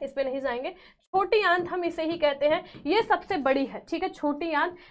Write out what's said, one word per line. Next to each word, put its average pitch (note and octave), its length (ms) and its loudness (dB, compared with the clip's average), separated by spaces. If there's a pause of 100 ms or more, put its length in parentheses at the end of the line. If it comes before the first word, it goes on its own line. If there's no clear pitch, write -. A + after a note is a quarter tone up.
इस C4+ 80 -8
पे C4+ 120 -4
नहीं C4 180 -4
जाएंगे। C4 280 -4
छोटी F#4+ 760 0
आंत F4 240 2
हम F4 160 -4
इसे E4+ 200 -2
ही E4 160 -2
कहते C#4+ 280 2
हैं, E4+ 160 2 (220)
ये F#4+ 180 2
सबसे F#4+ 360 0
बड़ी C4+ 260 2
है, - 220 -12
ठीक E4 160 -4
है, F#4+ 80 -2
छोटी D4 420 -2
आंत D#4+ 240 0 (140)